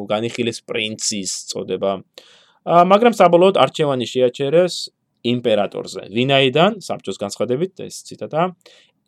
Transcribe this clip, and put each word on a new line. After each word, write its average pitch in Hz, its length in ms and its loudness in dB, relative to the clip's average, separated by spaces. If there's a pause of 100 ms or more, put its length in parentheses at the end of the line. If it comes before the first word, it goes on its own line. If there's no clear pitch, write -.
განიხილეს 113 600 -4
პრინცის 107 680 -6 (140)
წოდება. 98 580 -4 (640)
ა, - 0 -
მაგრამ 190 480 4
საბოლოოდ 180 440 6
არჩევანი 135 500 0
შეაჩერეს 139 680 0 (500)
იმპერატორზე, 101 840 -2
ვინაიდან, 139 720 2
საბჭოს - 400 -8
განცხადებით, 127 580 -4
ეს - 260 -14
ციტატა, 160 520 -4 (520)